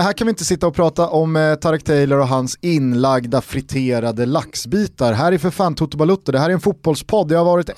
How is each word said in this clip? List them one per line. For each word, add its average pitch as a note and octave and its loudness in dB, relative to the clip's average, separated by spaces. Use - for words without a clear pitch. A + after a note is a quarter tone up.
här G3 2
kan A3 -2
vi - 2
inte A3 -6
sitta F3 0
och E3 0
prata E3+ 2
om, D#3+ 0
eh, D#3 2
Tarek D#3 -2
Taylor C#3 2
och C3+ 2
hans C3 -2
inlagda C3 0
friterade A#2+ -4
laxbitar. C#3 -2
Här D3+ 2
är F3+ 2
för F3 -2
fan E3+ -2
Toto D3 -4
Balutto. E3 0
Det C3 2
här D3+ 2
är F#3 2
en F3+ -2
fotbollspodd. F3 -2
Det D#3+ 2
har E3+ 4
varit F3 2